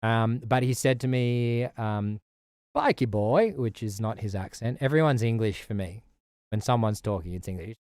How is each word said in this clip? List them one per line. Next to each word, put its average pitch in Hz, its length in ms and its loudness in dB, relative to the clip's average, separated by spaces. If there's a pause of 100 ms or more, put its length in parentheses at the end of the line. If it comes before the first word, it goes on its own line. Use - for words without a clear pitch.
Um, 113 440 2
but 127 180 2
he 127 100 2
said 127 280 2
to 131 60 -2
me, 120 580 2 (120)
um, 107 420 -2 (540)
Bikey 247 320 2
boy, 117 460 2
which 120 320 -4
is 104 160 -6
not 110 200 -2
his 104 160 -6
accent. 113 440 -4
Everyone's 143 440 2
English 110 400 0
for - 100 -8
me. 98 300 -6 (460)
When 107 120 -2
someone's 113 400 2
talking, 87 320 -4
it's 90 140 -8
English. 95 360 -10